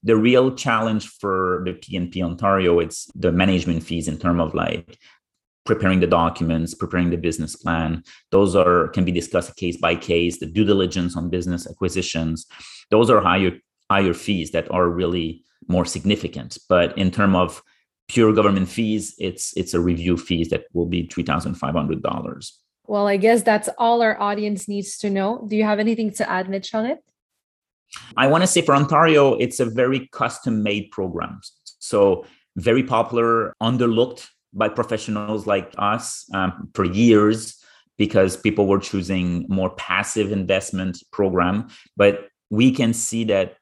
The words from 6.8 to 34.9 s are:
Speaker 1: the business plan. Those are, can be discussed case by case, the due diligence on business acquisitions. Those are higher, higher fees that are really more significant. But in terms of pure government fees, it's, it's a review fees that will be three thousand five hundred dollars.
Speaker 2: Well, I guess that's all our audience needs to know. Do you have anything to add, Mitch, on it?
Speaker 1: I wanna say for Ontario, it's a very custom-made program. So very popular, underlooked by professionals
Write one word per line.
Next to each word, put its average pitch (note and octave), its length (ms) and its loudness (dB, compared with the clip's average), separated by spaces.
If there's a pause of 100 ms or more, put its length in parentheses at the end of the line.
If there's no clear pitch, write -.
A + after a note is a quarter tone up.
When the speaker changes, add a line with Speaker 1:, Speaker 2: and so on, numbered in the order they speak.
Speaker 1:
the E2+ 80 -2
business D#2+ 380 -6
plan. E2 480 -4 (280)
Those G2 240 4
are, F2 340 4
can F#2 140 0
be F2 80 0
discussed E2+ 440 -4
case E2+ 220 -6
by E2+ 180 0
case, - 440 -2
the - 60 -8
due F#2+ 200 0
diligence F#2 520 0
on E2+ 120 -6
business F2 380 -4
acquisitions. E2 760 -4 (460)
Those A2 180 6
are G#2+ 120 6
higher, F#2 320 4 (360)
higher G2 240 4
fees E2+ 380 -4
that E2 180 -4
are F2+ 180 2
really E2+ 560 -4 (240)
more F2+ 180 0
significant. E2+ 720 -6 (100)
But F2 260 4
in F#2+ 140 2
terms G2 260 2
of F2+ 280 0 (440)
pure A2+ 240 4
government G2 380 2
fees, G#2+ 480 -4
it's, - 400 -8
it's F2+ 160 -4
a F2 60 2
review F2 360 0
fees E2 340 -4
that - 240 -4
will F2 120 -2
be F2 220 -4
three - 160 -6
thousand E2+ 320 -4
five C#2+ 180 -6
hundred D2+ 300 -4
dollars. - 580 -8 (240)
Speaker 2:
Well, G#3 220 -2
I G3+ 100 2
guess A3 240 4
that's G#3 260 2 (120)
all A#3 240 2
our A3 180 0
audience G#3 460 -4
needs G3+ 320 -8
to G#3 100 -4
know. G3+ 380 -2
Do G#3 80 -4
you G#3+ 80 2
have G#3 160 0
anything A3 320 -2
to - 180 -4
add, F#3 180 -4
Mitch, G3 280 -8
on A3 100 -2
it? C#4+ 140 -4 (1160)
Speaker 1:
I B2+ 120 2
wanna E3 180 4
say F3+ 160 2
for D3 140 4
Ontario, D3 580 6
it's - 260 -4
a C3 60 2
very B2 460 -2
custom-made G#2+ 800 -2
program. F2 480 -6 (400)
So G2 460 2 (300)
very A#2 280 2
popular, A#2 760 0
underlooked A#2+ 680 0 (260)
by G#2+ 160 0
professionals G#2+ 800 -4